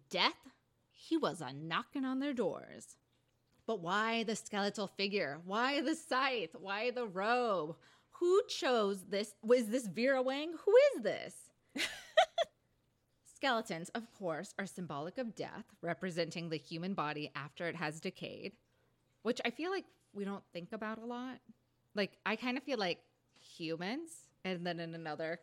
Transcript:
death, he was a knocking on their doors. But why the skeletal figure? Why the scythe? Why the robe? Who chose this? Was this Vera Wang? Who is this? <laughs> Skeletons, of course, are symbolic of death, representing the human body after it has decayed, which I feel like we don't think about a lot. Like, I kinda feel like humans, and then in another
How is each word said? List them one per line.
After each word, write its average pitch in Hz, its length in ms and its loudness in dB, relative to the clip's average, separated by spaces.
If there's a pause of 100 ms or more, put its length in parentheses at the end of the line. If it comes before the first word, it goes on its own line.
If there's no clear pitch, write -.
death, 190 400 0 (420)
he - 280 -4
was 170 240 0
a 127 100 -8
knocking 165 540 -4
on 262 140 -2
their 285 120 -2
doors. 175 640 -4 (720)
But 226 140 -2
why 214 440 2
the 214 120 0
skeletal 202 500 -2
figure? 190 580 -2
Why 247 380 0
the 311 120 2
scythe? 262 640 0
Why 202 320 0
the 233 160 -2
robe? 196 680 2 (360)
Who 370 360 6
chose 208 600 2
this? 208 320 -2
Was 240 260 6
this 240 200 0
Vera 254 340 4
Wang? 285 320 0 (100)
Who 403 100 8 (220)
is 247 60 -4
this? 175 320 -2 (420)
<laughs> - 120 0 (1500)
Skeletons, 226 540 0
of 226 280 -8
course, 170 400 -4
are 196 80 -6
symbolic 160 520 -6
of 233 160 -4
death, - 300 -8 (180)
representing 170 680 -4
the 160 80 -2
human 170 380 -6
body 151 400 -4
after 147 320 -8
it 160 100 -4
has 160 240 -4
decayed, - 520 -8 (680)
which 240 220 0
I 233 60 0
feel 320 200 -6
like 381 140 -2 (300)
we 202 100 -6
don't 196 280 -6
think 175 200 -10
about 214 260 -6
a 226 60 -14
lot. 247 340 -8 (560)
Like, 202 300 0
I 214 120 2
kinda 247 240 -2
feel 262 180 -2
like 180 220 0 (380)
humans, 180 920 -6 (160)
and 180 220 -4
then 170 140 -2
in 165 140 -6
another 160 480 -4